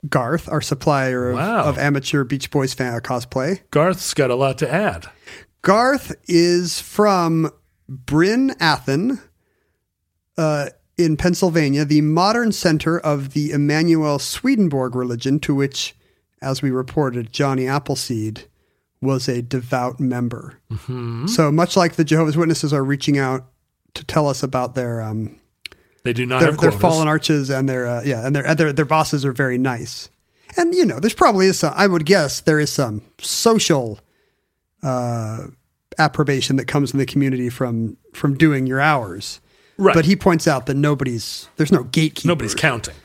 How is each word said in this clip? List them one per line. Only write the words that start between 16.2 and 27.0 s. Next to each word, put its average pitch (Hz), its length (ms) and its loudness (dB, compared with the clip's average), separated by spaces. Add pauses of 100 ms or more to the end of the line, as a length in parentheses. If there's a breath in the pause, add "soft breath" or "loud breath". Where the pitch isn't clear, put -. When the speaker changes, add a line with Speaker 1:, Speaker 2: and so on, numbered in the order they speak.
Speaker 1:
as 135 200 -4
we 139 80 0
reported, 127 640 -4
Johnny 131 360 0
Appleseed 123 760 -4 (560)
was 131 280 -2
a 123 140 -2
devout 123 580 -4
member. 123 580 -4 (140)
Speaker 2:
Mm-hmm. 120 540 -8
Speaker 1:
So 165 260 2
much 175 240 2
like 170 180 2
the 165 100 2
Jehovah's 156 320 2
Witnesses 160 360 0
are 143 120 2
reaching 143 320 0
out 131 280 0 (500)
to 147 100 -12
tell 151 240 0
us 135 140 -4
about 127 320 -4
their, 120 260 -4
um, 110 360 -6 (680 soft breath)
Speaker 2:
They 123 100 -2
do 123 140 -2
not 127 140 0
Speaker 1:
their, 156 100 4
Speaker 2:
have 151 100 -2
Speaker 1:
their 165 100 6
Speaker 2:
quotas. - 100 -4
Speaker 1:
fallen 160 280 4